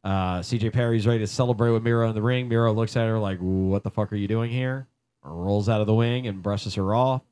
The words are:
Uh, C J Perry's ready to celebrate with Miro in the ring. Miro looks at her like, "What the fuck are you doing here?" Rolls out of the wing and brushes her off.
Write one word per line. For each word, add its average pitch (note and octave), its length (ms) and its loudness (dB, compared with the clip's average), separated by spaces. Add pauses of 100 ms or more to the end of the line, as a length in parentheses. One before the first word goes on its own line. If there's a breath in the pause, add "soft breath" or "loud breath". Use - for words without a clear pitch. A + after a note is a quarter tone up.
Uh, F#2 360 0
C G#2 160 -4
J A2 140 0
Perry's A#2 360 2
ready A#2 140 2
to G#2 60 -2
celebrate A#2 460 2
with A2+ 100 2
Miro A#2 260 2
in A2 60 -2
the G#2+ 80 -2
ring. B2 260 0
Miro A#2 240 4
looks A2+ 240 0
at A2+ 100 2
her A2+ 120 0
like, F#2+ 220 -2
"What F#2+ 420 0
the F#2+ 80 -6
fuck G#2+ 220 -4
are G#2 40 -4
you G2+ 120 -4
doing A2+ 220 0
here?" B2+ 360 -4 (380)
Rolls F#2+ 440 -2
out A2 120 2
of G#2 60 0
the A2 80 4
wing A#2+ 320 0
and F#2+ 160 -8
brushes G2+ 320 -4
her G2+ 220 0
off. C3 360 0